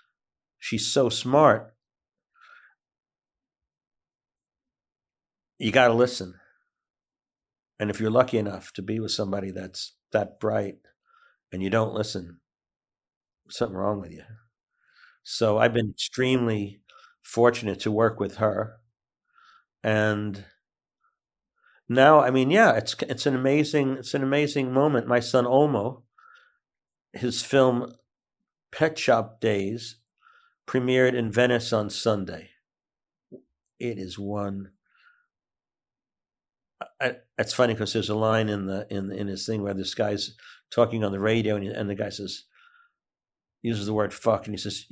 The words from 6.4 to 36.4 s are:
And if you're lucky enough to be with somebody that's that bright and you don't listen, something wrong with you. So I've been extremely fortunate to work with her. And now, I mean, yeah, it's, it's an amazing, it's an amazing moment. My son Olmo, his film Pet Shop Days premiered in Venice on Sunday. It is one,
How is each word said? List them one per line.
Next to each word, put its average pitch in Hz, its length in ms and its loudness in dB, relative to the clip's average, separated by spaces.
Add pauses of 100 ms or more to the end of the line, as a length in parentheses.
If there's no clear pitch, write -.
And 104 100 -2
if 107 80 -8
you're 110 140 -2
lucky 123 260 4
enough 98 360 -6
to 98 80 -10
be 107 180 -6
with 104 100 -6
somebody 98 400 -4
that's 92 460 -12 (160)
that 104 260 -2
bright 107 400 -4 (720)
and 95 120 -6
you 98 40 -4
don't 110 260 0
listen, 95 440 -8 (1120)
something 104 280 -6
wrong 101 240 -2
with 85 120 -14
you. 78 100 -18 (1000)
So 107 340 0
I've 117 160 4
been 113 160 -2
extremely 117 920 -2 (420)
fortunate 117 580 0
to 110 100 -4
work 110 300 2
with 98 160 -6
her. 107 400 -2 (1040)
And 107 600 0 (1400)
now, 135 300 8
I 127 140 4
mean, 131 180 2
yeah, 196 220 6
it's, 110 300 -4
it's - 240 -6
an 135 100 2
amazing, 139 600 2
it's - 160 -8
an 139 100 -2
amazing 143 480 -2
moment. 135 340 2
My 120 140 2
son 123 240 2
Olmo, 127 580 2 (1080)
his 123 320 -4
film 127 500 4 (800)
Pet 156 260 0
Shop 117 420 0
Days 107 560 -2 (680)
premiered 127 480 2
in 117 160 -2
Venice 120 420 2
on 107 160 0
Sunday. 101 600 -4 (1300)
It 117 200 -8
is 92 200 -12
one, 101 540 -6 (2250)